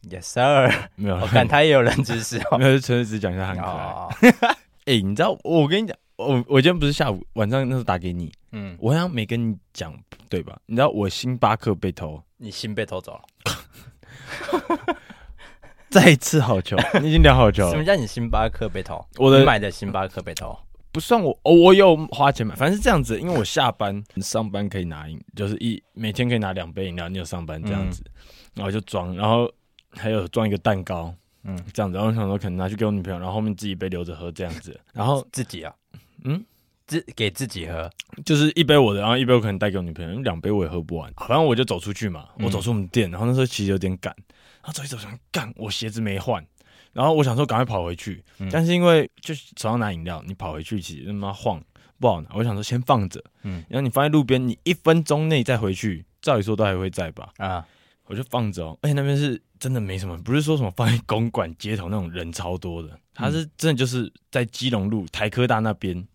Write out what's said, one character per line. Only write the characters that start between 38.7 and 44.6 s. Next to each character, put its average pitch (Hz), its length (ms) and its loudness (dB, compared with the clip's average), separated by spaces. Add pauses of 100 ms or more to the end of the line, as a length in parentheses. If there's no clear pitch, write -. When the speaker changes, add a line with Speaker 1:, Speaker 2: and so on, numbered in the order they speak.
Speaker 2:
我 113 160 6
的， 101 60 0
然 104 80 0
后 117 80 4
一 131 80 0
杯 123 80 2
我 123 80 6
可 110 60 -2
能 98 140 -2
带 104 100 0
给 95 80 -4
我 90 60 -4
女 85 80 -6
朋 85 120 -10
友， 82 80 -10
因 104 60 -8
为 135 60 -10
两 87 180 -4
杯 101 100 -4
我 98 140 0
也 78 40 -6
喝 85 120 -6
不 80 160 -8
完。 78 180 -12
反 - 140 -14
正 151 160 4
我 123 100 4
就 127 80 0
走 104 160 -4
出 101 140 -8
去 104 160 -6
嘛， 78 160 -12 (120)
Speaker 1:
嗯。 110 80 -4
Speaker 2:
我 - 40 2
走 101 100 -2
出 104 120 -2
我 113 40 0
们 98 120 -2
店， 101 240 0
然 87 80 -10
后 110 80 -2
那 123 60 0
时 131 60 0
候 131 60 2
其 107 180 -6
实 98 80 0
有 95 60 2
点 92 200 -2
赶， - 160 -10 (480)